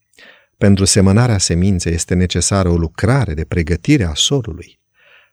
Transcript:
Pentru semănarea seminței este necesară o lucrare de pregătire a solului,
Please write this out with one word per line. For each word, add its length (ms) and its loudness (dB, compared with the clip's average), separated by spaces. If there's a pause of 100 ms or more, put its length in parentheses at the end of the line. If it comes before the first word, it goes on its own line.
(560)
Pentru 280 2
semănarea 540 2
seminței 540 0
este 220 -4
necesară 540 0
o 80 2
lucrare 580 -2
de 100 -4
pregătire 600 0
a 100 -4
solului, 680 -6 (520)